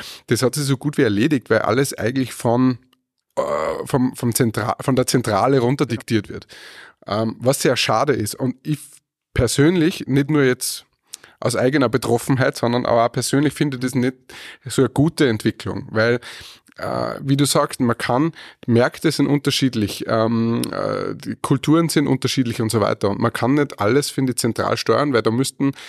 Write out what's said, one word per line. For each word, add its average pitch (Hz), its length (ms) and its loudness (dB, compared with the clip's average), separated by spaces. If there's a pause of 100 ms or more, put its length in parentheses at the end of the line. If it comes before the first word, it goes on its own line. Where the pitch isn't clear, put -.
(280)
das 113 140 0
hat 120 120 2
sich 147 100 -4
so 135 140 0
gut 147 180 -4
wie 151 60 4
erledigt, 117 480 0
weil 113 80 4
alles 117 400 0
eigentlich 123 340 -2
von, 123 460 0 (580)
äh, - 60 -2 (420)
vom, 127 300 0
vom 120 200 -2
Zentra-, 113 460 0
von 131 160 0
der 127 120 2
Zentrale 120 500 2
runter 127 260 0
diktiert 110 460 -2
wird. - 160 -14 (600)
Ähm, 110 320 -2
was 127 220 0
sehr 135 160 2
schade 127 380 2
ist. 107 200 -4
Und 127 280 -4
ich 151 160 -4 (560)
persönlich, 156 720 2
nicht 139 240 2
nur 147 140 4
jetzt - 420 -2 (540)
aus 117 140 0
eigener 127 360 2
Betroffenheit, 131 680 0
sondern 120 300 -2
auch 117 260 2
persönlich 139 400 0
finde 143 260 -2
das 127 160 -4
nicht 131 220 0 (480)
so 131 180 2
eine 127 60 4
gute 151 400 2
Entwicklung, 107 640 -2
weil, 117 300 0 (560)
äh, 117 440 -6
wie 139 160 0
du 143 80 2
sagst, 147 360 0
man 120 160 2
kann, 143 360 0 (340)
Märkte 123 460 2
sind 139 160 0
unterschiedlich, 131 800 0
ähm, 113 540 0 (100)
äh, 98 420 -4
die 110 220 -10
Kulturen 156 520 2
sind 147 200 2
unterschiedlich 127 520 0
und 110 100 -2
so 110 100 2
weiter 104 300 0
und 104 100 -4
man 113 120 0
kann 123 220 0
nicht 147 260 0
alles, 131 300 0
finde 131 220 -2
ich, - 60 -10
zentral 110 380 -2
steuern, 135 360 0
weil 113 100 2
da 113 80 0
müssten 135 420 -2 (160)